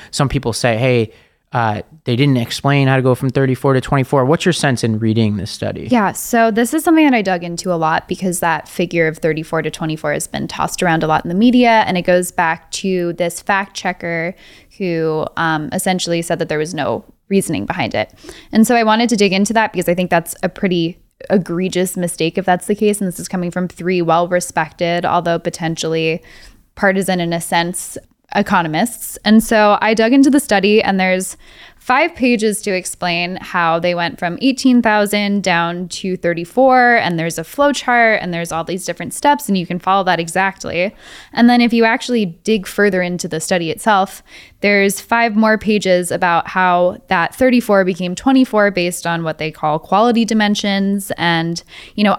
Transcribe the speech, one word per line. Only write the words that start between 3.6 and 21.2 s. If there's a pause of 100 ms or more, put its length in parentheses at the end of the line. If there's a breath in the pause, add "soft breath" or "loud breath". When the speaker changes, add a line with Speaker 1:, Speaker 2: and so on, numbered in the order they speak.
Speaker 1:
to
twenty-four."
What's
your
sense
in
reading
this
study?
Speaker 2:
Yeah,
so
this
is
something
that
I
dug
into
a
lot
because
that
figure
of
thirty-four
to
twenty-four
has
been
tossed
around
a
lot
in
the
media,
and
it
goes
back
to
this
fact
checker (440 loud breath)
who, (100)
um,
essentially
said
that
there
was
no (240)
reasoning
behind
it. (420 loud breath)
And
so
I
wanted
to
dig
into
that
because
I
think
that's
a
pretty (300)